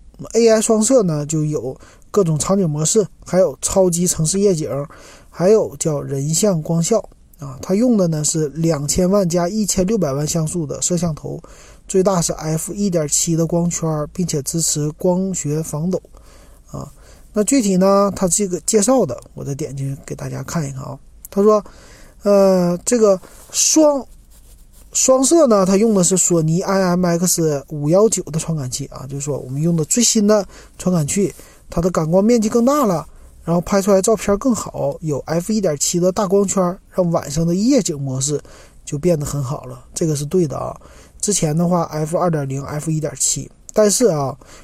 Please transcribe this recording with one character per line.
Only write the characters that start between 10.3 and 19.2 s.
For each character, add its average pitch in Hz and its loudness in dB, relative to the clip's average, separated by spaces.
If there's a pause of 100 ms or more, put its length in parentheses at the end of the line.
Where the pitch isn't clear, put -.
素 160 -4
的 135 -8
摄 - -2
像 165 -2
头， - -10 (480)
最 190 2
大 185 2
是 165 -2
F 160 -6
一 202 -2
点 165 -2
七 - -2
的 160 2
光 170 0
圈， 156 -4
并 180 -4
且 156 -4
支 165 -4
持 151 -2
光 185 -2
学 151 -4
防 160 -6
抖 185 -2 (680)
啊。 - -14 (400)
那 214 0
具 277 0
体 196 0
呢， 196 4
它 190 -2
这 202 0
个 180 -6
介 - 0
绍 247 2
的， 127 -6 (140)